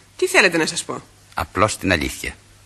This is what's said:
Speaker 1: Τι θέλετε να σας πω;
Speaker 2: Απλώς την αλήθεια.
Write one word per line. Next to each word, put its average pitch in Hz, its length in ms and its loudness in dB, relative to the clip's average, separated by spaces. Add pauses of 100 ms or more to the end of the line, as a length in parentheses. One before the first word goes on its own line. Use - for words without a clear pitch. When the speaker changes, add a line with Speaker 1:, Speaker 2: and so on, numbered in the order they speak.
(160)
Speaker 1:
Τι 370 100 0
θέλετε 180 300 4
να 156 80 2
σας 165 180 -6
πω; 127 180 -10 (320)
Speaker 2:
Απλώς 92 440 0
την 92 140 -2
αλήθεια. - 440 -4 (300)